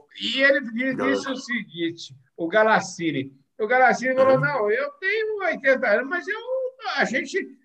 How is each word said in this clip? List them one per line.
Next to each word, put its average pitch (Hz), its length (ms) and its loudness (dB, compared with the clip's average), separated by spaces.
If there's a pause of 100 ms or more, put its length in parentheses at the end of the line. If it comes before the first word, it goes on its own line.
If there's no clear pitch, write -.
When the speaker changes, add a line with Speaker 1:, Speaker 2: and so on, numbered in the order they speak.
(200)
Speaker 1:
e 233 200 -4
ele 277 200 6 (100)
di-, 254 240 -2
Speaker 2:
Galacini. 262 220 0
Speaker 1:
disse 269 160 -4
o 247 40 -8
seguinte: 170 800 -8 (220)
o 170 100 -4
Galacini. 170 840 0 (260)
O 220 80 -2
Galacini 247 480 4
falou, 262 220 6
Speaker 2:
Uhum. 254 40 2
Speaker 1:
"Não, 262 300 0
eu 262 220 -2
tenho 427 500 -4
oitenta 269 460 0
anos, 240 200 2
mas 339 200 -4
eu, 415 100 -4 (580)
a 285 80 2
gente, 330 440 -4 (160)